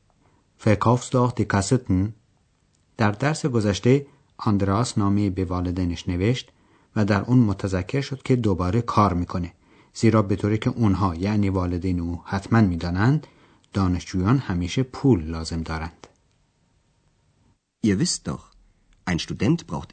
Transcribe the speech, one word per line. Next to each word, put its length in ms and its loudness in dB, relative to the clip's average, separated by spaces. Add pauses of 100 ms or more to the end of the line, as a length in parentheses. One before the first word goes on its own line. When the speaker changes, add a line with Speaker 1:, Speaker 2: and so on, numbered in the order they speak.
(600)
Speaker 1:
Verkaufst 520 2
du 60 2
auch 220 2
die 140 0
Kassetten? 580 0 (880)
در 140 2
درس 340 -2
گذشته 600 2 (300)
آندراس 600 0
نامه‌ای 320 2
به 160 -2
والدینش 640 -4
نوشت 420 -2 (440)
و 100 2
در 160 2
اون 180 4
متذکر 600 0
شد 200 -10
که 140 0
دوباره 460 0
کار 320 2
می‌کنه، 400 -4 (400)
زیرا 280 4
به 140 -2
طوری 220 0
که 120 -4
اونها 460 2
یعنی 340 0
والدین 500 -2
او 260 -6
حتماً 360 2
می‌دانند، 680 0 (460)
دانشجویان 640 0
همیشه 460 -4
پول 400 0
لازم 400 -6
دارند. 440 -10 (1800)
Speaker 2:
Ihr 140 2
wisst 300 -4
doch, 140 -10 (680)
ein 100 0
Student 480 -2
braucht 240 -10